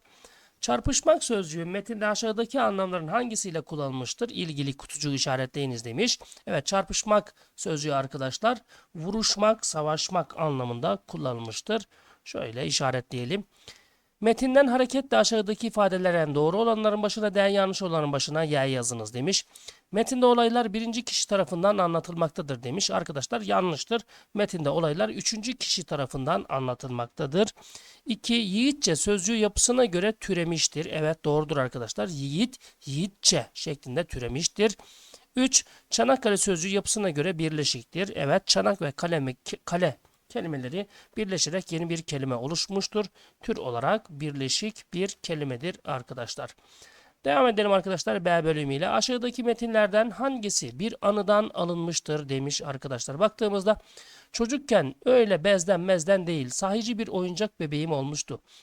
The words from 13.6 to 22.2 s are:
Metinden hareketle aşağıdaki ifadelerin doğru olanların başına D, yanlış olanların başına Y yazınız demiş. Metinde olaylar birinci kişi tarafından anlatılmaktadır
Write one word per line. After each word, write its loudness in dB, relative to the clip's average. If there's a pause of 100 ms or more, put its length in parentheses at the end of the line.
Metinden 6
hareketle 2
aşağıdaki 2
ifadelerin 2
doğru 4
olanların 2
başına -2
D, 4
yanlış 2
olanların 0
başına 0
Y 2
yazınız -2
demiş. 0 (460)
Metinde 2
olaylar 4
birinci -4
kişi -2
tarafından 2
anlatılmaktadır -2